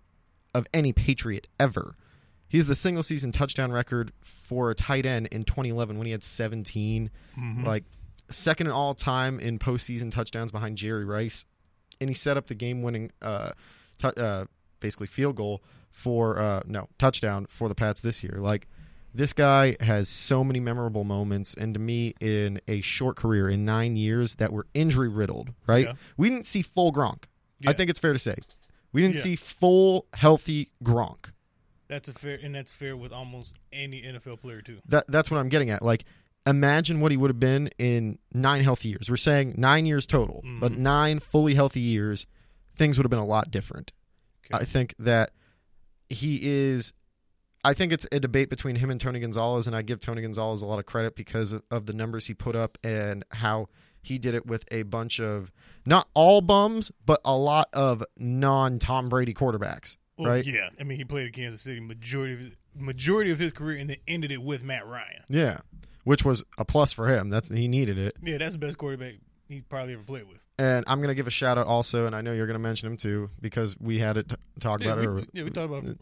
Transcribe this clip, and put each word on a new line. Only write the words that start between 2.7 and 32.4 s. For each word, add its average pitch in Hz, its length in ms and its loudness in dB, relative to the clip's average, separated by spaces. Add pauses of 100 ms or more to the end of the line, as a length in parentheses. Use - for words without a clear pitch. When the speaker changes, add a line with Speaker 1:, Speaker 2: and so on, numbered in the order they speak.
Speaker 1:
single 170 280 0
season 135 280 -4
touchdown 135 400 -2
record 120 400 -2 (120)
for - 480 -4
a 110 40 0
tight 135 320 0
end 117 220 -2
in 110 160 -6
twenty 135 240 -2
eleven 113 300 -4
when 113 80 -6
he 113 60 -4
had 110 100 -6
seventeen. 110 880 -4 (280)
Speaker 2:
Mm-hmm. 123 280 -6
Speaker 1:
Like, 107 180 -2 (460)
second 165 360 0
in 147 60 -2
all 143 220 -2
time 131 440 -2
in 113 200 -4
postseason 120 520 -4
touchdowns 113 400 -6
behind 107 280 -8
Jerry 107 260 -4
Rice. 107 400 -6 (560)
And 135 100 -4
he 127 40 -2
set 143 220 0
up 135 100 -6
the 123 80 -10
game 120 280 -6
winning, 113 280 -6 (120)
uh, 104 280 -6 (480)
tou-, 135 100 0
uh, 101 380 -4 (340)
basically 104 260 -8
field 135 300 -2
goal 104 260 -6 (280)
for, 117 480 0
uh, 104 280 0
no, 104 220 -8 (100)
touchdown 104 500 0
for 113 200 -6
the 101 60 -4
Pats 107 260 -2
this 113 220 -4
year. 101 180 -8
Like, 101 260 0 (480)
this 139 180 0
guy 139 480 6
has 107 280 2
so - 360 2
many 131 160 0
memorable 117 440 -2
moments, 101 500 -2
and 110 200 -4
to 104 60 -4
me, 117 400 -2
in 104 480 0
a 104 140 -2
short - 340 -2
career, 104 320 2
in 101 160 0
nine 113 320 0
years 110 400 0
that 107 160 0
were 104 220 -6
injury 139 340 2
riddled, 107 420 -4 (160)
right? 120 200 6
Speaker 2:
Yeah. 117 60 -6 (240)
Speaker 1:
We 202 140 4
didn't 247 160 -4
see 196 160 0
full 175 300 2
Gronk. 135 320 -2
I - 460 -4
Speaker 2:
Yeah. - 20 6
Speaker 1:
think 175 180 2
it's 170 80 0
fair 156 140 4
to 131 60 2
say. - 180 -4 (560)
We 139 100 2
didn't 185 140 4
Speaker 2:
Yeah. 143 60 -2
Speaker 1:
see 180 140 0
full, 185 800 4
healthy 151 540 4 (160)
Gronk. - 480 0 (560)
Speaker 2:
That's 143 220 -12
a - 20 -14
fair, 143 280 -12